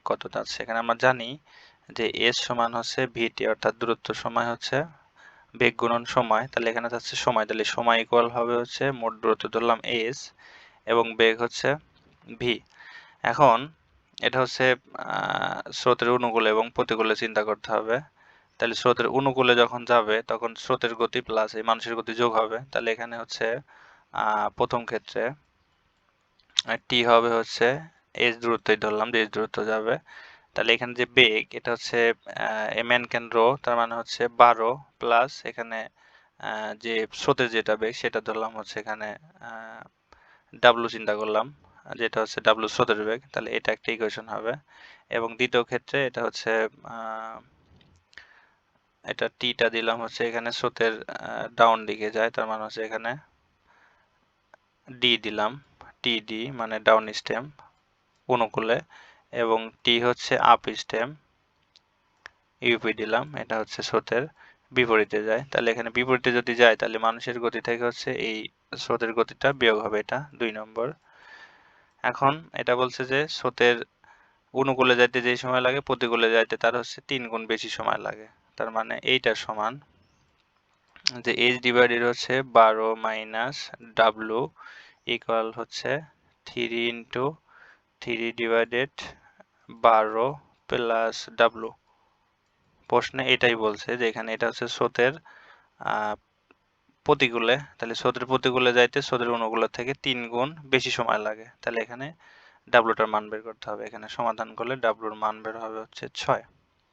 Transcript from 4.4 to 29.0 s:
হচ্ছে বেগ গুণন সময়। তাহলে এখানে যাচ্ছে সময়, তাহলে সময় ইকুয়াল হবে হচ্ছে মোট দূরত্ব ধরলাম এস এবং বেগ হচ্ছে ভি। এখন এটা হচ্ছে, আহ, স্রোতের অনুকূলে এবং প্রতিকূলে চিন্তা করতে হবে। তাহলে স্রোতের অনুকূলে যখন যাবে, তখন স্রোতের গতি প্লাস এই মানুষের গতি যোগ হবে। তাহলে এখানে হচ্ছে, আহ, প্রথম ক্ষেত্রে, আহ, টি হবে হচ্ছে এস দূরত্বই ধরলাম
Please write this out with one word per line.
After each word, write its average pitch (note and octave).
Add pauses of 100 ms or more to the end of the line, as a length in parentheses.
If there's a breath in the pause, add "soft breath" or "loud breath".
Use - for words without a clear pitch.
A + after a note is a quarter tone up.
হচ্ছে B2 (720 soft breath)
বেগ A#2
গুণন A#2
সময়। A#2
তাহলে A2+
এখানে A#2
যাচ্ছে A#2+
সময়, A2+
তাহলে A2
সময় A#2
ইকুয়াল A#2+
হবে A#2+
হচ্ছে A#2+
মোট A2+
দূরত্ব A2
ধরলাম A2+
এস A#2+ (520 loud breath)
এবং A2+
বেগ A2+
হচ্ছে B2+ (640)
ভি। A#2+ (640 loud breath)
এখন B2 (480)
এটা B2+
হচ্ছে, B2+ (180)
আহ, -
স্রোতের A#2+
অনুকূলে A#2
এবং A2+
প্রতিকূলে A2
চিন্তা A2
করতে G#2+
হবে। A2 (580 soft breath)
তাহলে A#2
স্রোতের A#2+
অনুকূলে B2+
যখন A#2+
যাবে, A2+
তখন A2+
স্রোতের A#2+
গতি A#2
প্লাস A2
এই A2
মানুষের A2+
গতি A2+
যোগ A#2
হবে। A2 (120)
তাহলে A#2
এখানে A#2
হচ্ছে, A#2 (540 soft breath)
আহ, G#2
প্রথম A#2+
ক্ষেত্রে, A2
আহ, - (120)
টি A#2+
হবে A#2
হচ্ছে A#2 (340)
এস A#2
দূরত্বই A#2
ধরলাম G#2+